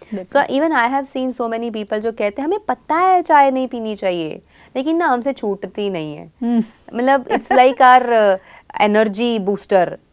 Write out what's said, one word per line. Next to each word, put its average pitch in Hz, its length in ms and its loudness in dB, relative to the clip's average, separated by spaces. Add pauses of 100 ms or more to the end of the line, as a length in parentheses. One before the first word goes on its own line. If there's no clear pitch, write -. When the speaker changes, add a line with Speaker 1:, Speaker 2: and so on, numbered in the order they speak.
(140)
Speaker 1:
बिल्कुल। 196 280 -2
Speaker 2:
So - 80 -2
even 302 260 0
I 233 140 0
have 269 240 -6
seen 254 280 -6
so 233 100 -6
many 226 240 -8
people 214 240 -6
जो 226 120 -6
कहते 208 300 -4
हैं 285 60 -4
हमें 403 120 -2
पता - 360 -6
है 370 260 4
चाय 285 300 4
नहीं 262 160 -2
पीनी 220 280 -8
चाहिए, 175 460 -6 (340)
लेकिन 294 220 -2
ना 349 80 0
हमसे 254 280 0
छूटती 202 560 -6
नहीं 156 260 -8
है। 165 160 -20 (100)
Speaker 1:
हम्म। 233 220 0 (300)
Speaker 2:
मतलब 254 320 0
it's - 260 -4
like 262 260 6
our, 254 320 6
uh, 208 280 2 (440)
energy 220 580 0
booster, 190 480 0 (260)